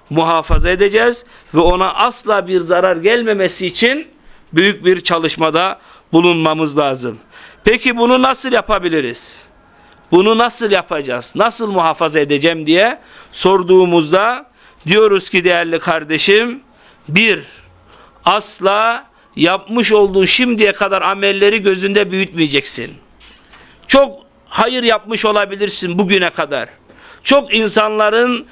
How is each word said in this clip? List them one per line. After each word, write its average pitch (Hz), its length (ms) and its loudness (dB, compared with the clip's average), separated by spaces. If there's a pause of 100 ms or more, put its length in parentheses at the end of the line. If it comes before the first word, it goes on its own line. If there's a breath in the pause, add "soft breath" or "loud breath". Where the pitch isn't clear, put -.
(100)
muhafaza 165 600 0
edeceğiz 208 540 0 (300 soft breath)
ve 156 60 2
ona 180 340 2
asla 208 540 -2
bir 185 120 0
zarar 175 360 0
gelmemesi 202 720 0
için 254 420 -2 (440 soft breath)
büyük 175 320 0
bir 185 160 2
çalışmada 160 800 -2 (340 soft breath)
bulunmamız 160 680 2
lazım. 127 400 -2 (460 loud breath)
Peki 240 320 0
bunu 247 260 2
nasıl 262 300 -2
yapabiliriz? 175 920 -4 (680 soft breath)
Bunu 202 280 4
nasıl 233 320 -2
yapacağız? 143 680 -4
Nasıl 220 340 -2
muhafaza 160 500 0
edeceğim 147 460 0
diye 196 320 2 (340 loud breath)
sorduğumuzda 185 1160 2 (360 soft breath)
diyoruz 202 440 2
ki 180 140 0
değerli 170 340 0
kardeşim, 180 840 0 (480 soft breath)
bir, 185 320 2 (840 soft breath)
asla 208 840 -2 (300 soft breath)
yapmış 190 560 0
olduğun 196 320 4
şimdiye 220 480 0
kadar 196 300 -2
amelleri 196 600 0
gözünde 196 480 0
büyütmeyeceksin. 156 800 -4 (960 soft breath)
Çok 269 380 2 (240)
hayır 247 340 -2
yapmış 220 420 -2
olabilirsin 202 720 -2
bugüne 185 320 0
kadar. 139 380 -6 (540 loud breath)
Çok 269 320 2
insanların 214 960 0